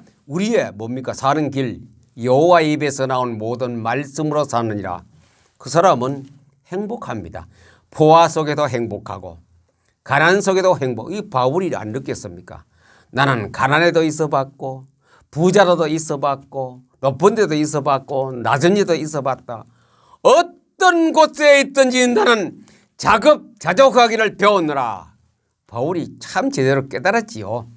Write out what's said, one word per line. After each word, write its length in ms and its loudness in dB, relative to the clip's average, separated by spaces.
우리의 480 -2
뭡니까? 400 -8
사는 380 -2
길, 300 -6
여호와 400 4
입에서 460 -2
나온 300 -4
모든 440 -6
말씀으로 640 -4
사느니라. 580 -6
그 120 -16
사람은 560 2
행복합니다. 800 -10
포화 380 6
속에도 400 -2
행복하고 680 -8
가난 380 2
속에도 360 2
행복. 360 -6
이 160 -10
바울이 460 -2
안 160 -10
느꼈습니까? 720 -12
"나는 400 -2
가난에도 520 2
있어 240 -2
봤고 580 -6
부자로도 560 4
있어 300 -4
봤고 640 -6
높은 340 2
데도 200 0
있어 260 -2
봤고 520 -2
낮은 420 2
데도 200 0
있어 260 -6
봤다. 440 -8
어떤 920 2
곳에 480 4
있든지 460 2
나는 560 0
자급자족하기를 1400 2
배웠노라." 760 0
바울이 520 -6
참 320 -4
제대로 360 0
깨달았지요. 880 -6